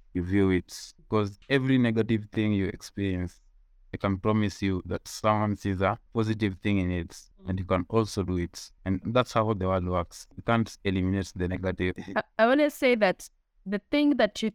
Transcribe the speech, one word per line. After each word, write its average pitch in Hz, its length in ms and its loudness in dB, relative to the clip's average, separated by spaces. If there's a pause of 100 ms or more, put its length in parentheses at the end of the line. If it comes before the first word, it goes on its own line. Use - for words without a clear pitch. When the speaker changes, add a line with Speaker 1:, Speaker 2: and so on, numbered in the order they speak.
(120)
Speaker 1:
you 90 120 -2
view 95 260 4
it. - 420 -2 (160)
'Cause 104 300 -2 (100)
every 131 300 4
negative 113 540 2
thing 107 200 0
you 98 140 0
experience, 90 760 -6 (540)
I - 20 -8
can 98 220 -2
promise 107 420 0
you 95 240 0
that 90 240 -8
someone 107 480 0
sees 95 240 -2
a 98 180 2 (140)
positive 107 500 0
thing 101 180 2
in 90 100 0
it, 85 280 -6 (300)
and 95 100 -2
you 95 60 -4
Speaker 2:
Mm. 90 40 -14
Speaker 1:
can 92 200 0
also 107 360 0
do 90 120 -2
it. - 340 -6 (140)
And 95 220 -2
that's 120 260 0
how 110 220 2
the 92 140 -2
world 95 200 0
works. 90 380 -4 (100)
You 95 60 -16
can't 113 420 0
eliminate 95 500 0
the 87 140 -2
negative. 92 460 -2 (200)
Speaker 2:
I, 220 80 -2 (180)
I 220 60 6
wanna 285 240 4
say 254 260 2
that 196 300 0 (400)
the 196 140 -4 (100)
thing 294 280 4
that 214 240 0
you're 220 120 0